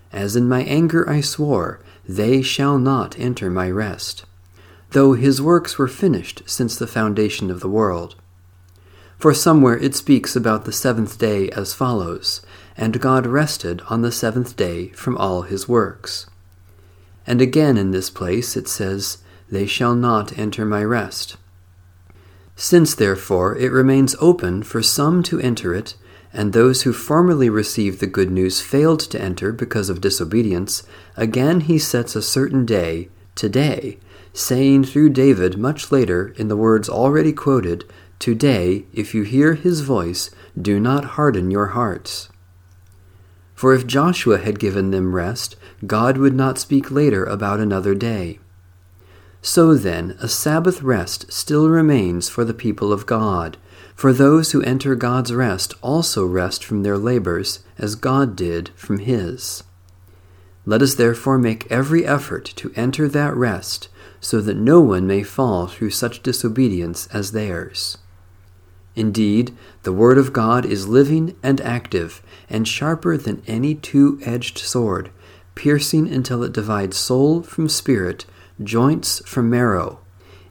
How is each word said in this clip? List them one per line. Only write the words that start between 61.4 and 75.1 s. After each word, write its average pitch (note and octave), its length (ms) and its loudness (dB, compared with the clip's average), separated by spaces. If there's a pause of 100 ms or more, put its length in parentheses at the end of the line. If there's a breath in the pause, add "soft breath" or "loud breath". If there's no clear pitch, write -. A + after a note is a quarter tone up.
every C#3 380 0
effort - 480 -4
to - 220 -12
enter C3+ 320 0
that D3 280 0
rest, A2 520 -4 (320 loud breath)
so - 200 -2
that G2+ 160 -2
no C#3 240 6
one F#2+ 280 4
may G2 160 0
fall G2+ 420 -2
through G#2 240 -6
such - 320 -6
disobedience A2 920 -2
as G#2 200 -6
theirs. G#2 680 -6 (960)
Indeed, A2 580 0 (300 loud breath)
the F#2+ 100 -4
word A#2 260 6
of C3+ 140 2
God A#2 320 2
is G2 220 -4
living D3 560 2
and C3+ 200 0
active, G#2 600 -6 (260 loud breath)
and A2 200 -2
sharper D#3+ 480 -2
than A2 320 -6
any B2+ 260 -2
two-edged C#3 840 0
sword, G2 520 -2 (460 soft breath)